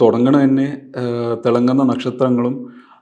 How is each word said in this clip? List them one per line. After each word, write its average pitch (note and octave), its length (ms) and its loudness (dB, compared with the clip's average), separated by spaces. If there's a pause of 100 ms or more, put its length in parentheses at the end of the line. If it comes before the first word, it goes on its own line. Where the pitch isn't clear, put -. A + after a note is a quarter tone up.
തുടങ്ങണ B2+ 420 4
തന്നെ, C3+ 420 -2
ഏഹ്, A#2+ 600 -6
തിളങ്ങുന്ന B2 380 2
നക്ഷത്രങ്ങളും B2 880 -2 (280)